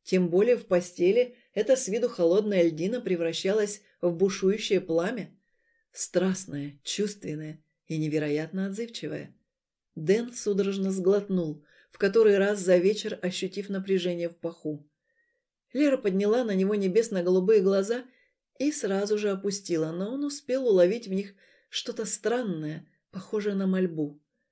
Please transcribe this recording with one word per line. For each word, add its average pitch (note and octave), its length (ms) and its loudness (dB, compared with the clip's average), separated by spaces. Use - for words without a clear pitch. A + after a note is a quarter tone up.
Тем F#3 260 2
более G#3+ 280 4
в - 100 -8
постели F#3 720 2
эта G#3+ 220 2
с B3+ 100 -2
виду A3+ 220 0
холодная F#3+ 560 2
льдина E3+ 360 -2
превращалась F#3+ 840 -2
в F3 120 0
бушующее F#3+ 680 0
пламя. F3+ 500 -2
Страстная, D3 920 -4
чувственная D#3 800 -6
и D#3+ 100 -6
невероятно D#3 680 -2
отзывчивая. G3 680 -10
Дэн G#3 380 0
судорожно G3 580 -2
сглотнул, F#3+ 720 0
в - 80 -20
который G3+ 400 4
раз G3+ 220 2
за F#3 160 4
вечер G#3 460 0
ощутив F#3+ 460 -6
напряжение F3+ 600 -2
в E3+ 80 -20
паху. D#3 520 -10
Лера C#4 240 2
подняла G#3 480 0
на G#3+ 100 -2
него F#3+ 200 2
небесно-голубые F#3+ 840 2
глаза G3 440 0
и C#4+ 140 0
сразу G3+ 460 -2
же G#3 120 -2
опустила, F#3+ 640 -2
но F#3+ 200 -4
он C#4+ 120 -4
успел C4+ 420 -4
уловить G#3 420 4
в F#3+ 40 -6
них G3 220 -4
что-то - 360 -6
странное, F#3+ 840 -4
похожее G3+ 440 -4
на G3 120 0
мольбу. E3 560 -2